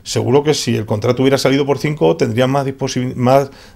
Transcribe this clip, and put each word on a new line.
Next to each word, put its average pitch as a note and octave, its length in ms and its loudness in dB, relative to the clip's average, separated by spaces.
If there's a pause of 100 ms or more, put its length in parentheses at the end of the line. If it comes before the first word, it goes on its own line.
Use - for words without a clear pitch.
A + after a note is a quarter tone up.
seguro A#2 380 2
que D3 120 2
si A#2+ 220 -2
el A2 100 -4
contrato A#2+ 360 -2
hubiera C3+ 160 4
salido C#3 280 0
por C3+ 120 0
cinco, D#3 380 0
tendría B2+ 320 0
más C3+ 180 -2
disposi-, C3 500 -6
más B2+ 360 2 (240)